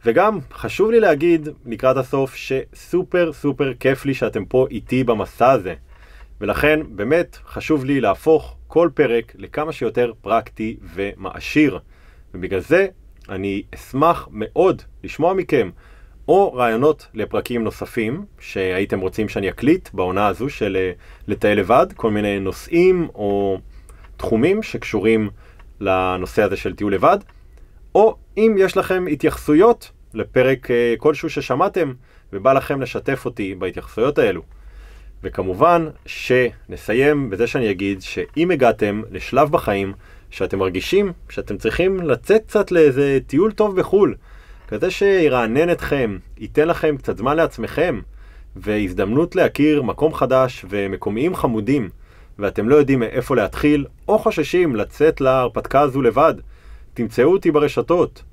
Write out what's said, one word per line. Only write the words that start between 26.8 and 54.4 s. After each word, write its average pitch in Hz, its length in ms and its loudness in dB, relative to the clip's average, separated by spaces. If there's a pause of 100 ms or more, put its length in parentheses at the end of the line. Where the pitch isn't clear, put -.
לבד, 139 240 4 (800)
או 214 200 6 (220)
אם 220 200 4
יש 190 200 2
לכם 185 340 -2
התייחסויות 165 800 2 (220)
לפרק, 127 580 0
אה, 120 260 2
כלשהו 151 320 0
ששמעתם 147 640 -2 (400)
ובא 104 200 2
לכם 135 280 0
לשתף 127 440 -6
אותי 104 300 -6
בהתייחסויות 107 640 -2
האלו. 98 220 2 (840)
וכמובן 110 640 2 (180)
שנסיים 127 1200 0
בזה 98 180 0
שאני 117 240 -2
אגיד 98 300 -4
שאם 151 500 -4
הגעתם 110 500 0 (100)
לשלב 139 400 0
בחיים 98 420 -2 (360)
שאתם 98 300 -6
מרגישים 131 540 0 (160)
שאתם 101 280 -10
צריכים 185 420 0
לצאת 175 460 0
קצת 202 260 0
לאיזה 139 560 4
טיול 180 240 2
טוב 208 280 0
בחו"ל, 180 360 2 (520)
כזה 127 240 -2
שירענן 156 800 2
אתכם, 123 460 -2 (200)
ייתן 147 300 0
לכם 165 300 0
קצת 104 200 -6
זמן 131 200 0
לעצמכם, 135 600 -2 (560)
והזדמנות 104 800 -2
להכיר 151 460 2
מקום 143 320 -2
חדש 131 560 0
ומקומיים 101 640 -4
חמודים, 117 540 -2 (500)
ואתם 104 300 -2
לא 143 60 6
יודעים 135 240 4
מאיפה 127 360 -2
להתחיל, 143 500 2 (220)
או 208 120 2
חוששים 170 560 0